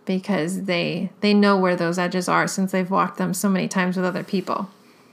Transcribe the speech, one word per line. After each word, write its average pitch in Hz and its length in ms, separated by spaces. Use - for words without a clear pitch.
because 185 600
they, 175 460
they 208 120
know 202 240
where 180 180
those 170 220
edges 180 320
are 170 180
since 190 240
they've 185 180
walked 185 280
them 180 160
so 196 160
many 185 180
times 180 300
with 185 80
other 180 180
people. - 460